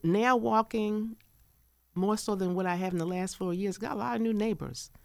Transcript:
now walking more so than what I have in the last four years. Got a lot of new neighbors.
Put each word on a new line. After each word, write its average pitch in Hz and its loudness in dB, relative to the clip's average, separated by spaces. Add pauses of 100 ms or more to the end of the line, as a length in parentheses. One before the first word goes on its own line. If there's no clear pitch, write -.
now 220 4
walking 220 0 (760)
more 202 2
so 208 -2
than 185 0
what 185 0
I 180 0
have 185 -2
in 175 0
the 160 0
last 185 -4
four 180 -2
years. 190 -2
Got 220 -6
a - -4
lot 233 -2
of 220 0
new 226 0
neighbors. - -4 (160)